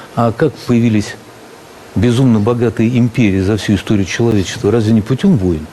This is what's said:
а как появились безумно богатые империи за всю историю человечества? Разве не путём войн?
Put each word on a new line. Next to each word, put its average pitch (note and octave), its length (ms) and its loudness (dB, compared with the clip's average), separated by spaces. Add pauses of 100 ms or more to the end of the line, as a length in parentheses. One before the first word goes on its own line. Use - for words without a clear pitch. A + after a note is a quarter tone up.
(160)
а A#2 160 0
как D3+ 220 -2
появились A2+ 640 0 (800)
безумно A#2 440 2
богатые A#2 580 0
империи A2 420 0
за G2 180 0
всю G2+ 180 0
историю G2+ 300 0
человечества? G#2 680 -2
Разве A2 220 2
не A2 80 4
путём C3 360 0
войн? F2 340 -2